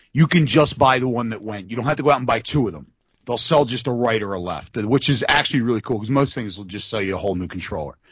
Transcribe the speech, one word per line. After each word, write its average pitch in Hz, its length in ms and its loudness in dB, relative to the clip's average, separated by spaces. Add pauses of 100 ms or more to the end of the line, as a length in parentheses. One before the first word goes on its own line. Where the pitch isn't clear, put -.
(120)
you 156 140 4
can 160 200 4
just 151 320 4
buy 131 200 6
the 131 100 0
one 117 220 -2
that 107 100 -6
went. 104 300 -10
You 113 60 -6
don't 123 100 -2
have 147 100 0
to 131 60 -6
go 143 80 4
out 135 80 4
and 127 80 -4
buy 117 140 0
two 135 260 0
of 87 80 -4
them. 71 140 -16 (360)
They'll 120 140 -4
sell 147 260 4
just 123 220 -4
a 135 60 -2
right 117 300 0
or 98 120 -6
a 92 60 -6
left, 87 360 -8
which 120 320 2
is 131 180 2
actually 143 360 2
really 113 180 0
cool 113 180 -4
'cause 110 120 -6
most 139 240 0
things 104 240 -8
will 101 80 -14
just 98 240 -8
sell 107 100 -4
you 95 140 -2
a 87 40 -4
whole 95 180 -4
new 90 120 -6
controller. 82 480 -8 (160)